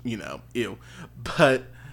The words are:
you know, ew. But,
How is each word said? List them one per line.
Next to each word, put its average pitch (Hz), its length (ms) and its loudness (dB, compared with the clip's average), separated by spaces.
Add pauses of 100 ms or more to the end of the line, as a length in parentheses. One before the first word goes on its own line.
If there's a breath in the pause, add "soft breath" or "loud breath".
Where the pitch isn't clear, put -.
you 113 140 -4
know, 71 240 -10 (120)
ew. 110 240 -4 (600 loud breath)
But, 131 260 6 (300 loud breath)